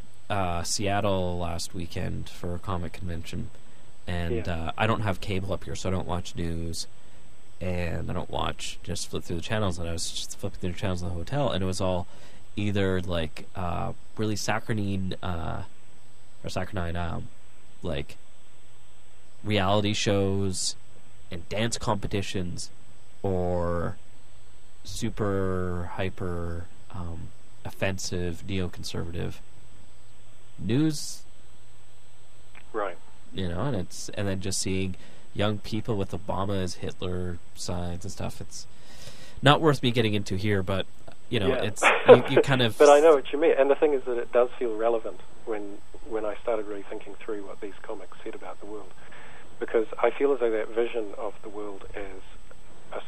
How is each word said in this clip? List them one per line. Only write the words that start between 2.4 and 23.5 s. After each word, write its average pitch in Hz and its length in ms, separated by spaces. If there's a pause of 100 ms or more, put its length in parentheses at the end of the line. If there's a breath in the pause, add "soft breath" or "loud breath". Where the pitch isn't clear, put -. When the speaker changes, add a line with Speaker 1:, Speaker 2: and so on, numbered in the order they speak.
Speaker 1:
a 85 40
comic 87 340
convention, 87 560 (580 loud breath)
and, 87 400
Speaker 2:
Yeah. 90 60
Speaker 1:
uh, 80 240
I 110 100
don't 113 140
have 101 200
cable 95 320
up - 120
here, - 100
so - 140
I - 20
don't 87 160
watch 87 280
news, 82 520 (720 soft breath)
and 87 500
I 90 40
don't 87 180
watch, - 500
just - 280
flip 80 140
through 92 120
the 85 80
channels, 104 340
and 85 100
I 85 60
was 82 160
just - 300
flipping - 200
through 90 120
the 87 80
channels 92 240
in 87 60
the 87 40
hotel, 117 380
and 85 100
it 95 60
was 92 140
all 92 260 (480 loud breath)
either, 98 460
like, 87 540
uh, 90 380 (240)
really 107 180
saccharine, 101 880
uh, 85 400 (800)
or 90 60
saccharine, 90 460
um, 87 320 (540)
like, 71 360 (1300)
reality 104 500
shows 98 840 (560)
and 85 180
dance 113 280
competitions, 98 920 (540)
or 90 720 (880)